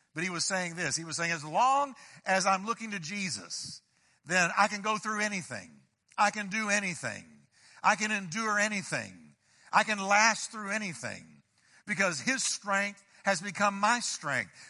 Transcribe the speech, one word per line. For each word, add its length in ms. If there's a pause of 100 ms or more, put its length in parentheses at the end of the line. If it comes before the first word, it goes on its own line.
(140)
but 100
he 60
was 140
saying 300
this. 220
He 80
was 120
saying, 140
"As 140
long 500 (300)
as 200
I'm 220
looking 240
to 80
Jesus, 800 (440)
then 320
I 120
can 120
go 160
through 240
anything. 640 (340)
I 140
can 180
do 220
anything. 760 (360)
I 120
can 160
endure 480
anything. 800 (340)
I 140
can 140
last 520
through 200
anything 720 (420)
because 360
his 220
strength 600 (220)
has 180
become 360
my 220
strength. 500 (200)